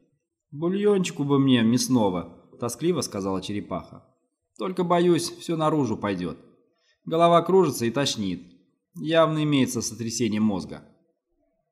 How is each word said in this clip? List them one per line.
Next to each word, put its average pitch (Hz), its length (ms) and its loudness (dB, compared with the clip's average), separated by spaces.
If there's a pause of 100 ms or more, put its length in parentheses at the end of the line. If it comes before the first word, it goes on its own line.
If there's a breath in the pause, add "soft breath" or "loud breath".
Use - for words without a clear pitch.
(520)
"Бульончику 185 720 -2
бы 139 160 2
мне 131 220 4
мясного", 113 840 0 (120)
тоскливо 151 400 -4
сказала 95 420 -4
черепаха. - 640 -10 (520)
"Только, 180 280 -4
боюсь, 175 460 2
всё - 260 -8
наружу 151 400 0
пойдёт. 90 420 -6 (640)
Голова 170 380 4
кружится 165 440 2
и 117 40 0
тошнит. 107 520 -4 (520)
Явно 156 480 2
имеется 131 400 0
сотрясение 107 580 -4
мозга". 87 420 -2 (880)